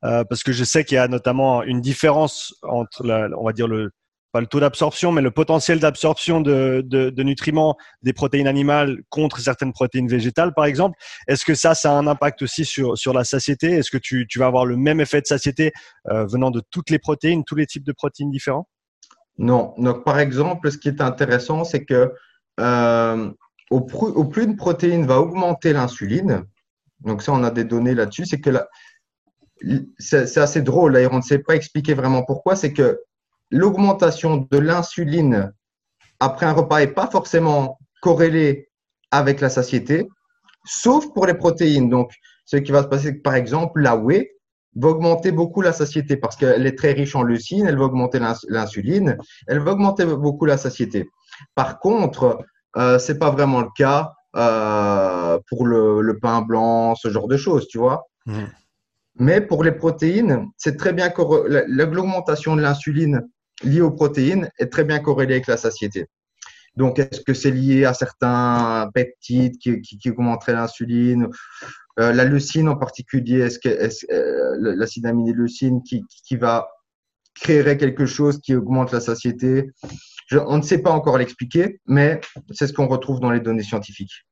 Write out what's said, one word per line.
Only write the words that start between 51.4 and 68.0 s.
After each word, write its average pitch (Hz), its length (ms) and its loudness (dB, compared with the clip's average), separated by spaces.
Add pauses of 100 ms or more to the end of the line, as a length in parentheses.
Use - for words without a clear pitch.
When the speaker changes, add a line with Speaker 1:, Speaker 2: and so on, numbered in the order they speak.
Speaker 2:
Par - 240 -4
contre, 175 600 0 (380)
euh, 127 220 4
c'est 147 200 -4
pas 151 120 2
vraiment 139 280 2
le 117 160 -2
cas, 143 380 0 (240)
euh, 101 1000 0 (120)
pour 120 160 -2
le, 110 360 4
le 110 180 -2
pain 117 220 0
blanc, 113 540 0
ce 113 140 -6
genre 107 180 -4
de 131 80 0
choses, 143 320 0
tu 113 120 -10
vois. 131 280 0 (200)
Speaker 1:
Mhm. 107 200 -8 (680)
Speaker 2:
Mais 165 260 4
pour 160 240 0
les 160 80 4
protéines, 160 840 0
c'est 147 220 -4
très 180 160 -2
bien 175 160 0
corre-, 160 400 2
la, 143 180 2
la, 131 180 2
l'augmentation 170 720 -2
de 151 60 2
l'insuline 143 640 0 (360)
liée 147 180 2
aux 156 100 4
protéines 147 680 0
est - 140 -4
très 156 140 2
bien 151 140 0
corrélée 135 340 0
avec 131 140 -2
la 117 100 0
satiété. 104 500 -6 (720)
Donc, 127 200 0
est-ce 135 240 -2
que 135 120 0
c'est 135 180 2
lié 135 320 2
à 127 100 2
certains 120 1000 0